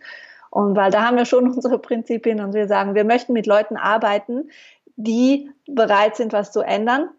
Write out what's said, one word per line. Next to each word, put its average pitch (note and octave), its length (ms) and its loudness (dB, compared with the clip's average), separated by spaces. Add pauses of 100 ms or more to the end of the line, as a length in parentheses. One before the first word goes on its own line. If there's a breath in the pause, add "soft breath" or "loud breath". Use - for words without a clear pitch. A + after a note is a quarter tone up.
(500 loud breath)
Und G3+ 260 0
weil G3 160 4
da G#3+ 120 2
haben B3 140 2
wir A#3+ 80 2
schon B3 240 2
<laughs> B3+ 40 -4
unsere A#3+ 260 -2
Prinzipien A3+ 600 -4
und G3 120 -6
wir G#3+ 140 0
sagen, G3 280 0
wir G#3 80 4
möchten A#3+ 300 0
mit A3 120 0
Leuten G#3 320 2
arbeiten, A3 720 -2 (480 loud breath)
die B3+ 540 0 (160)
bereit A3 480 2
sind, A3 160 -4
was G#3 220 -4
zu G#3 80 0
ändern, A#3+ 580 -2